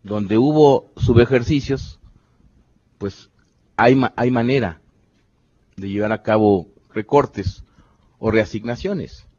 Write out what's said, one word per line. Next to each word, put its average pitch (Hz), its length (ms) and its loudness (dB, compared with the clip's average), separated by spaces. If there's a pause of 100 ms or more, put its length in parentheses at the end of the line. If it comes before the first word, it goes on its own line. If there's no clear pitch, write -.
Donde 104 380 -2
hubo 143 580 4
subejercicios, 127 1000 0 (960)
pues - 320 -12 (480)
hay 120 180 4
ma-, 131 200 0
hay 120 160 -2
manera 120 500 -2 (960)
de 98 140 -12
llevar 104 220 -4
a 110 120 -6
cabo 104 440 2 (260)
recortes - 720 -4 (560)
o 110 120 -2
reasignaciones. 110 960 -6 (120)